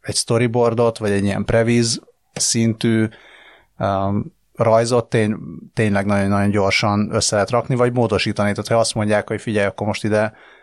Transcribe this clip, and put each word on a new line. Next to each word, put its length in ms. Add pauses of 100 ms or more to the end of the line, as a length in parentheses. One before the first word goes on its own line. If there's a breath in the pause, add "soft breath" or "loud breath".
egy 140
storyboardot, 840
vagy 120
egy 140
ilyen 200
previz 560 (320)
szintű, 760 (720 loud breath)
um, 560 (200)
rajzot 540
tény-, 280 (380)
tényleg 320
nagyon-nagyon 440
gyorsan 640
össze 220
lehet 160
rakni, 240
vagy 180
módosítani. 580
Tehát, 180
ha 100
azt 160
mondják, 340
hogy 120
figyelj, 260
akkor 200
most 180
ide 280 (300 loud breath)